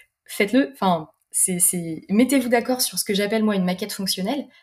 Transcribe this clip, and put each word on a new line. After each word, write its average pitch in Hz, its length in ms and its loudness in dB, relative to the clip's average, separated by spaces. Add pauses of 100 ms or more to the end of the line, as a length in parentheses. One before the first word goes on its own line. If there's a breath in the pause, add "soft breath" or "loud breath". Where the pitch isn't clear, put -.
(260 loud breath)
faites-le, 247 480 2
enfin, 175 340 0 (320)
c'est, 180 200 0
c'est, 165 500 -2
mettez-vous 247 400 4
d'accord 247 320 0
sur - 160 -4
ce - 80 -4
que 208 80 -2
j'appelle, 202 300 0
moi, 214 120 2
une 185 100 2
maquette 185 280 -4
fonctionnelle. 196 540 -4 (160 soft breath)